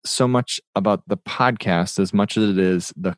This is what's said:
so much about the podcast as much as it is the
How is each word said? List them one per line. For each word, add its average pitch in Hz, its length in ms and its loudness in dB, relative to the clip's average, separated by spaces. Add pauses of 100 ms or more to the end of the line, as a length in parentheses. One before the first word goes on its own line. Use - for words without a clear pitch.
so - 220 0
much 123 340 0 (140)
about 101 340 0
the 101 80 -2
podcast 101 840 -2
as 95 120 0
much 101 240 0
as 107 140 2
it 95 80 0
is 92 380 2
the 90 220 -4